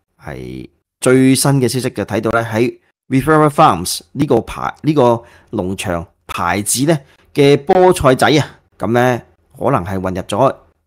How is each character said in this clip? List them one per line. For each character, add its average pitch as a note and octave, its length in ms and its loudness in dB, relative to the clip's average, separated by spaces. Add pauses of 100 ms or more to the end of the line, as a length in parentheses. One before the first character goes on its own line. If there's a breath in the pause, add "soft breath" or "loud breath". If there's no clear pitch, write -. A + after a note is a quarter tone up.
(260)
係 B1+ 420 -14 (320)
最 C3 360 4
新 C#3 160 0 (100)
嘅 B2 60 0
消 B2 120 -4
息 A#2+ 120 -6
就 G2+ 120 -8
睇 - 160 -4
到 A2 120 -2
呢， A#2 200 -2
喺 A#2 280 -2 (300)
Riverina D3+ 400 2
Farms A#2+ 500 0 (140)
呢 C3+ 120 -2
個 B2+ 160 2
牌-， - 400 -10
呢 D3 120 -2
個 A#2+ 280 2 (300 soft breath)
農 F#2+ 240 -6
場 E2+ 280 -6 (220)
牌 F2+ 380 -4
子 A#2+ 220 -4
呢 D#3+ 140 2 (360 soft breath)
嘅 C#3+ 280 6
菠 F#3 300 4
菜 C3+ 220 2
仔 G#2+ 120 2
啊， C#3 300 0 (220)
咁 - 80 -6
呢， A#2+ 340 0 (340)
可 G2+ 140 -4
能 A#2 160 -2
係 F#2+ 160 -6
混 F#2 140 -6
入 F#2 80 -6
咗 A#2+ 320 -2 (320)